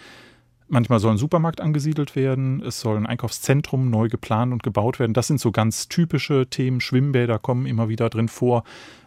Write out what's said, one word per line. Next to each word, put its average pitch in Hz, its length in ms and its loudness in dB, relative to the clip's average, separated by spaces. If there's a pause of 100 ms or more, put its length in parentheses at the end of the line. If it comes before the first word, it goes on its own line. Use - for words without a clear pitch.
(680)
Manchmal 120 320 2
soll 110 140 4
ein 104 40 2
Supermarkt 160 440 0
angesiedelt 151 540 -2
werden, 135 460 0
es - 180 -8
soll 110 160 0
ein 104 120 -2
Einkaufszentrum 131 840 0
neu 113 180 2
geplant 117 460 -2
und 117 80 -4
gebaut 113 380 -2
werden. 113 140 0
Das 117 120 2
sind 143 140 0
so 117 120 2
ganz 110 380 0
typische 147 580 0
Themen. 127 320 -2
Schwimmbäder 127 600 2
kommen 127 260 -2
immer 113 240 0
wieder 113 200 0
drin 113 180 0
vor. 120 360 0 (440)